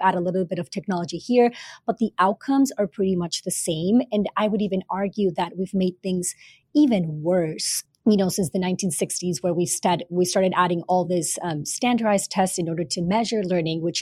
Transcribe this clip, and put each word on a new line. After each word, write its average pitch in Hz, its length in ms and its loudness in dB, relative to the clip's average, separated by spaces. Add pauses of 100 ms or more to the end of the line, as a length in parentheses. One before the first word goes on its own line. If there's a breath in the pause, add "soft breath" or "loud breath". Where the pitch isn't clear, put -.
added 185 160 4
a 180 40 0
little 185 220 0
bit 175 160 -6
of 170 100 -6
technology 175 480 -4
here, 240 360 4 (320 loud breath)
but - 140 -2
the 220 200 0
outcomes 269 580 2
are 202 100 0
pretty 190 280 0
much 170 280 -4
the 180 80 -6
same. 180 500 0 (100)
And 208 240 0
I 214 140 2
would 208 120 0
even 190 280 -2
argue 190 460 0
that 175 220 -4
we've 185 160 -4
made 185 300 0
things 185 320 -4 (400 soft breath)
even 185 460 2
worse, 165 600 0 (240)
you 214 100 6
know, 190 120 2
since 180 200 -2
the - 80 -2
nineteen 185 320 -2
sixties, 175 540 -4
where 175 100 0
we 170 140 0
stud-, - 420 0
we 180 160 2
started 185 300 2
adding 175 320 2
all 180 180 2
these, 170 380 -2
um, 151 220 -4
standardized 220 640 0
tests 190 260 0
in 170 100 -2
order 165 160 -2
to 170 180 -6
measure 208 420 0
learning, 165 400 0
which 165 180 -2